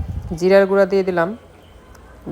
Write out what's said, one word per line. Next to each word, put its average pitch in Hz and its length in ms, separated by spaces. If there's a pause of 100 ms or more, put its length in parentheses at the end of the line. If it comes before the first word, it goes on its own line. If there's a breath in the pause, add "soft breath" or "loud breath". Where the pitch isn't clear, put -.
(360)
জিরার 190 300
গুঁড়া 196 200
দিয়ে 190 180
দিলাম। 180 340 (960)